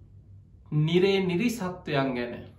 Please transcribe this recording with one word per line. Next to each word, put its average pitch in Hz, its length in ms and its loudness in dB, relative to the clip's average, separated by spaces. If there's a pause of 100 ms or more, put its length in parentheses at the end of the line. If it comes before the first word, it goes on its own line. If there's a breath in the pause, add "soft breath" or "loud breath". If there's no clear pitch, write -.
(720)
නිරේ 175 480 4
නිරි 185 300 0
සත්වයන් 147 640 -2
ගැන, 120 200 -4 (240)